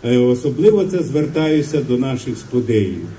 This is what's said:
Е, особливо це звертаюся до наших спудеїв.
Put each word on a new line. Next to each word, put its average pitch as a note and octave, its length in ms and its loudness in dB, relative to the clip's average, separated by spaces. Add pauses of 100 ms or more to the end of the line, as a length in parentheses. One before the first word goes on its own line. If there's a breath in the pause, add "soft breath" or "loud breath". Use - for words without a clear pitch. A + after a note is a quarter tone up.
Е, A#2+ 140 2
особливо C#3+ 680 2
це F3 180 -2
звертаюся D3+ 760 0
до B2 160 0
наших B2 400 -4
спудеїв. G#2+ 640 -2 (180)